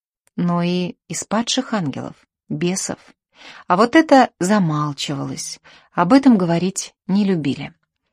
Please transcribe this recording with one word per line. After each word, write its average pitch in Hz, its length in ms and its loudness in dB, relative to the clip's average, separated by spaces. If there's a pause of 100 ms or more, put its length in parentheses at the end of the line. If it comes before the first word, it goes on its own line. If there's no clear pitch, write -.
(360)
но 175 260 0
и 180 340 -2 (120)
из - 160 -10
падших 233 480 -4
ангелов, 135 420 -6 (340)
бесов. 175 500 -4 (680)
А 180 100 0
вот 233 200 4
это 302 420 6
замалчивалось, 151 1200 -2 (320)
об 175 200 0
этом 269 240 6
говорить 180 580 -2 (120)
не 196 180 0
любили. 143 480 -2 (400)